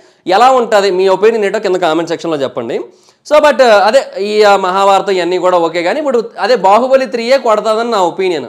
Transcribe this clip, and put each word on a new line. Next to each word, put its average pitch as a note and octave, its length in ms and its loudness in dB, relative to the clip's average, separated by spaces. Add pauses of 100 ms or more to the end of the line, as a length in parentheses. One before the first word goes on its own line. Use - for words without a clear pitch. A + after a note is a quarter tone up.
(260)
ఎలా A3+ 240 4
ఉంటది? G#3 400 2
మీ F#3 180 0
ఒపీనియన్ G#3 360 0
ఏంటో G3 140 -2
కింద F#3+ 180 -2
కామెంట్ E3 340 -2
సెక్షన్‌లో D#3+ 280 -6
చెప్పండి. C3 420 -6 (520)
So, D4+ 100 4
but C4+ 200 2
అదే A3 580 2
ఈ, G#3 220 0
ఆ, G3+ 140 4
మహాభారతం F#3+ 560 0
ఇవన్నీ F3+ 260 -2
కూడా F3+ 200 0
ఓకే, E3+ 240 -2
కానీ G3 160 -2
ఇప్పుడు C4 320 -4 (100)
అదే A#3 160 0
బాహుబలి A#3+ 500 2
త్రీయే A#3 320 -2
కొడతాదని A3 520 -2
నా G#3 100 -2
ఒపీనియన్. E3+ 480 -2